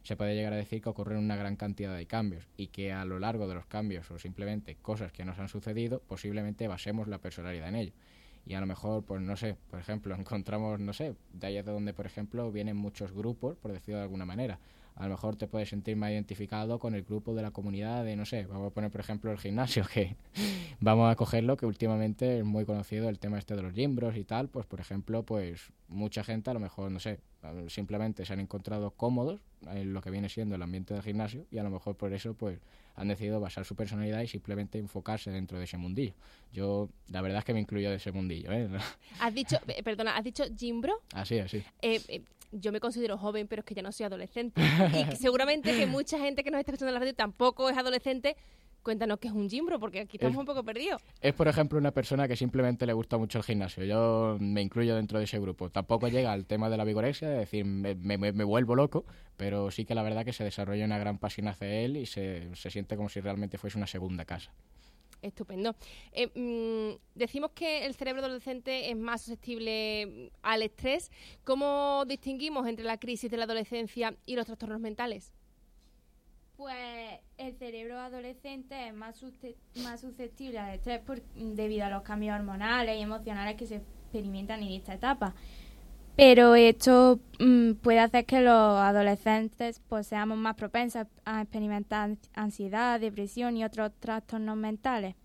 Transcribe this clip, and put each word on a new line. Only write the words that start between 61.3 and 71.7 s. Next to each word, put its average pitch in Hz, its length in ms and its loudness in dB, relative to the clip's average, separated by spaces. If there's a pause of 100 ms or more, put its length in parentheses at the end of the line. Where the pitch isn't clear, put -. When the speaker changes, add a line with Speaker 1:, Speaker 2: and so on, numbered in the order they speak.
Speaker 1:
hacia 101 180 -6 (140)
él 135 160 -2
y 127 80 -6
se, 90 500 -6
se - 160 -10
siente 101 240 -4
como 104 140 -2
si 101 100 -6
realmente 98 380 -4
fuese 104 200 -6
una 98 100 -2
segunda 92 360 -4
casa. - 300 -10 (680)
Speaker 2:
Estupendo. 202 540 -6 (380)
Eh, 240 200 0
mm, 226 600 -4 (220)
decimos 277 380 -4
que 311 320 -4
el 269 80 -6
cerebro 262 280 -6
adolescente 254 680 -6
es 226 40 -4
más 226 280 -6
susceptible, 220 840 -4
mm, 120 380 -16
al 220 180 2
estrés. 262 500 -2 (320)
¿Cómo 285 640 2